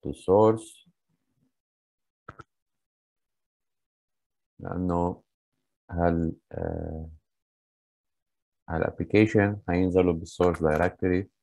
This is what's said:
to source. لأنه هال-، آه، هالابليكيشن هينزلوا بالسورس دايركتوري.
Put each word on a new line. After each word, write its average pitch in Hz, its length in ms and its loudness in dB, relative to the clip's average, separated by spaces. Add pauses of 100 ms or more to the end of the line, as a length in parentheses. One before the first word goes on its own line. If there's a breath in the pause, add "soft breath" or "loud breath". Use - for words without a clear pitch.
to 71 100 -8
source. 107 540 2 (4000)
لأنه 87 640 -4 (680)
هال-، 85 440 0 (160)
آه، 80 580 -10 (1600)
هالابليكيشن 104 1000 2
هينزلوا 90 440 2
بالسورس 85 480 -2
دايركتوري. 87 680 0 (140)